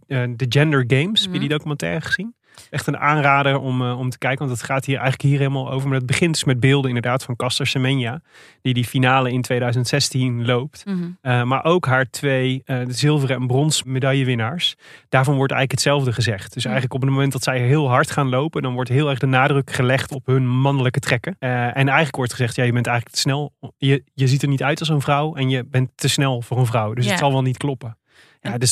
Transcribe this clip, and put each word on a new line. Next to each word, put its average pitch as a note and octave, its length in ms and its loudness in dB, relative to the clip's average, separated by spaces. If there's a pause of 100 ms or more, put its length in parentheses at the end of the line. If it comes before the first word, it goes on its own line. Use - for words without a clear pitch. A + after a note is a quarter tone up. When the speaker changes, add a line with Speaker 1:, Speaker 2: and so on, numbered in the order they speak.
Speaker 1:
eh, C3 160 -2 (140)
de B2+ 120 -2
Gender C#3+ 380 4
Games. D3+ 360 2
Heb F#3 100 -2
je D#3 60 -2
die C#3+ 100 -2
Speaker 2:
Mhm. D3+ 80 0
Speaker 1:
documentaire D3+ 440 -4
gezien? G#3+ 340 -6 (360)
Echt - 160 -6
een C#3+ 120 -2
aanrader C#3 600 2
om, B2+ 240 -2
eh, B2 160 -4
om B2+ 120 -4
te - 80 -12
kijken, C#3 280 -4
want B2+ 120 -4
het - 80 -10
gaat C3+ 180 -2
hier C3+ 140 -2
eigenlijk C3 300 0
hier C#3 100 2
helemaal C3+ 320 -2
over. C3+ 180 -4
Maar C3+ 100 0
het B2+ 80 -4
begint C#3+ 280 0
dus - 100 -4
met B2+ 160 2
beelden C3+ 280 4
inderdaad B2 360 -2
van A#2+ 120 -8
Caster B2+ 300 -4
Semenya, C3 540 -2 (420)
die B2+ 120 0
die A#2+ 100 0
finale C3 480 2
in B2+ 100 0
tweeduizend B2 460 0
zestien B2+ 580 0
loopt. B2 400 -2
Speaker 2:
Mhm. G3 100 -4 (240)
Speaker 1:
Eh, B2 220 0
maar C3 220 0
ook E3+ 220 2
haar C3 240 2
twee, C3 540 -2
eh, C3 220 -4
de B2+ 60 -8
zilveren C3+ 440 0
en B2+ 100 -4
brons C#3+ 360 0
medaillewinnaars. C3 920 0 (340)
Daarvan C3+ 280 2
wordt C3+ 160 2
eigenlijk C3 300 -2
hetzelfde C#3+ 300 2
gezegd. G#2+ 420 -4
Dus A#2+ 100 -6
Speaker 2:
Mhm. A#2 80 -4
Speaker 1:
eigenlijk C3 220 -2
op C3+ 60 -2
het C3+ 100 2
moment C#3 220 2
dat B2+ 100 -6
zij C3 180 0
heel C#3 280 4
hard C3 220 4
gaan C#3 180 0
lopen, C#3+ 340 -2
dan C3 120 -4
wordt B2 160 -4
heel C#3+ 200 2
erg C3 80 -2
de C#3 80 0
nadruk C3+ 460 2
gelegd C3 400 0
op C3 140 -8
hun C3 220 2
mannelijke C3 520 2
trekken. C3+ 380 -2
Eh, B2+ 120 -4 (260)
en C3+ 100 2
eigenlijk C#3 300 2
wordt B2 160 -2
gezegd, A#2+ 240 -2
ja, B2+ 80 0
je A#2+ 80 2
bent A#2+ 140 0
eigenlijk A#2+ 300 -2
te - 60 -2
snel. C#3+ 300 -2 (260)
Je, C#3 240 2 (120)
je C3+ 140 2
ziet C3 140 2
er D3+ 60 0
niet C#3 140 0
uit D3 180 0
als D#3 80 -4
een D3+ 120 2
vrouw D3 340 0
en C3 140 -2
je C3 160 0
bent B2+ 300 -2
te - 140 -4
snel C3 340 0
voor A#2 160 -4
een B2+ 80 4
vrouw. A2 280 -2
Dus B2 100 0
Speaker 2:
Ja. A2+ 60 0
Speaker 1:
het F#3 80 0
zal C#3+ 140 2
wel C3+ 100 2
niet B2+ 140 0
kloppen. B2 420 -8 (420)
Ja, G#2 120 -6
Speaker 2:
En A#2+ 60 -4
Speaker 1:
dus B2+ 140 0